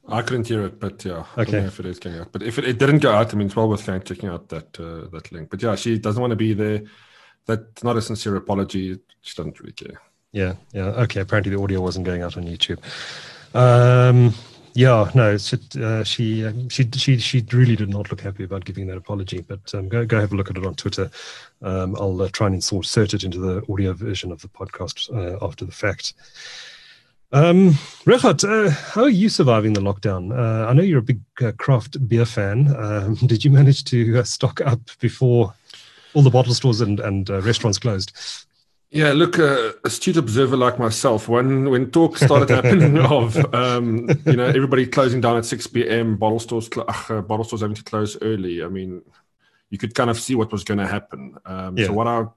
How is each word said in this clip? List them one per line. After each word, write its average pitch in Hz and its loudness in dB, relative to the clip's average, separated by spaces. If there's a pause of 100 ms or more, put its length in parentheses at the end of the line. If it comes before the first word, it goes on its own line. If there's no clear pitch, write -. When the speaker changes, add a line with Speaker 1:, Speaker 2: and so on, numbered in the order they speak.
Speaker 1:
I 110 -4
couldn't 113 -4
hear 107 -2
it, 92 -12
but - -10
yeah, 85 -8 (120)
I 113 -2
don't - -10
Speaker 2:
Okay. 104 -2
Speaker 1:
know 95 -4
if - -14
it 92 -12
is 92 -10
going 85 -12
out. 87 -16
But 95 -10
if 113 -6
it, 120 -6
it 123 -2
didn't 139 4
go 135 4
out, 110 4
I 107 -2
mean, 101 -2
it's 98 -8
well 110 0
worth 101 -2
going 92 -6
checking 95 -12
out 85 -14
that, 80 -16
uh, 82 -14
that 80 -18
link. 80 -16
But 98 -10
yeah, 113 0
she 113 -2
doesn't 110 -2
wanna 120 0
be 110 0
there. 107 -2 (600)
That's - -8
not 117 0
a 107 0
sincere 107 -6
apology. 95 -4 (220)
She - -18
doesn't 80 -12
really - -20
care. - -18 (320)
Speaker 2:
Yeah, 95 -4 (200)
yeah. 98 -6 (200)
Okay, 104 -4
apparently 101 -2
the 98 -2
audio 95 -2
wasn't 90 -4
going 87 -4
out 87 -10
on 90 -10
YouTube. 85 -6 (760)
Um, 123 6 (400)
yeah, 120 4
no, 110 4
it's 101 -4
just, - -8
uh, 110 -4
she, 110 -4
um, 120 -8
she, 127 0
she, 131 2
she 117 0
really 123 6
did 101 -4
not 101 -6
look 101 -10
happy 98 -10
about 90 -8
giving 95 -10
that 92 -8
apology, 92 -8
but, - -14
um, 95 -6
go, 117 0
go 113 2
have 104 -2
a 104 -4
look 98 -2
at 92 -8
it 95 -6
on 92 -6
Twitter. - -6 (500)
Um, 92 -4
I'll, 95 -2
uh, 95 -2
try - -2
and 95 2
insert, 95 -4
insert - 0
it 98 -4
into 90 -6
the 92 -4
audio 95 -2
version 92 -8
of 82 -16
the 98 -20
podcast, - -12
uh, 92 -6
after - -8
the 95 -14
fact. - -6 (1200)
Um, 175 8 (340)
Regardt, 214 4
uh, 208 2
how 202 0
are 285 6
you 208 4
surviving 110 4
the 101 0
lockdown? 98 -2
Uh, 113 -2
I 120 2
know 160 6
you're 170 2
a 107 0
big, 110 -2 (200)
uh, 113 -2
craft 127 0
beer 117 2
fan. 113 0
Um, 107 -2
<laughs> 127 0
did 110 2
you 147 6
manage 139 6
to, 117 2
uh, 117 0
stock - -4
up 117 0 (200)
before 120 2 (600)
all 151 6
the 131 10
bottle 123 4
stores 113 0
and, 104 0
and, 98 -4
uh, 98 -2
restaurants 110 0
closed? 98 -4 (800)
Speaker 1:
Yeah, 151 4
look, 170 4
uh, 135 2 (140)
astute 160 -2
observer 127 2
like 123 2
myself, 113 0
when, 131 2
when 127 0
talk 165 4
started 143 6
happening 147 6
<laughs> 135 4
of, 123 2 (180)
um, 120 0 (160)
you 151 4
know, 123 2
everybody 131 2
closing 127 2
down 117 2
at 113 -2
six 120 -8
P - -2
M, 113 0
bottle 110 0
stores, 113 -6
cl-, - -8 (220)
uh, 110 -4
bottle 107 -4
stores 107 -8
having 104 -4
to - -18
close 107 -6
early. 92 -4
I 82 -8
mean, 92 -10 (680)
you 101 -10
could 113 -8
kind 123 2
of 113 -2
see 131 -4
what 110 -2
was 104 -6
gonna 101 -2
happen. 67 -10
Um, 92 -10
Speaker 2:
Yeah. 107 0
Speaker 1:
so 101 -2
what 113 0
I 117 -2 (120)